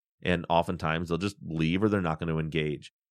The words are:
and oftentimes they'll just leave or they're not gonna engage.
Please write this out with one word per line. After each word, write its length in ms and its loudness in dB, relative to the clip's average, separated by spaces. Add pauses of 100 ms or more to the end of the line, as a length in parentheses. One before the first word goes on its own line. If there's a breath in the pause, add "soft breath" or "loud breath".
(200)
and 280 0
oftentimes 600 0
they'll 100 0
just 260 -4
leave 360 2
or 80 4
they're 120 2
not 180 0
gonna 200 -2
engage. 540 -2 (180)